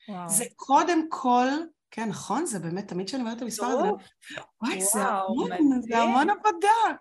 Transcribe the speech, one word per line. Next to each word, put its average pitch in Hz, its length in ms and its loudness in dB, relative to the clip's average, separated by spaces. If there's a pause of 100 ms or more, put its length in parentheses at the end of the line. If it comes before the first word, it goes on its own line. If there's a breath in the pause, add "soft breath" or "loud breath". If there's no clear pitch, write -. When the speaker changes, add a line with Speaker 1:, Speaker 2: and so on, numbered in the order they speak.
Speaker 1:
וואו. 180 200 -10
Speaker 2:
זה 226 160 0 (100)
קודם 320 540 2
כל, 247 380 2 (440)
כן, 226 180 -6
נכון, 240 360 -4
זה 220 140 -4
באמת, 170 280 -6
תמיד 185 200 -6
כשאני 269 140 -6
אומרת 226 160 -6
את 240 40 -10
המספר 226 240 -6
הזה, 262 180 0
Speaker 1:
טירוף. 415 180 0 (600 loud breath)
Speaker 2:
וואי, 240 200 -2
זה 208 180 0
Speaker 1:
וואו, 190 320 -2
Speaker 2:
המון, 285 180 -2
זה 285 280 4
Speaker 1:
מדהים. 233 320 2
Speaker 2:
המון 269 200 4
עבודה, 403 720 2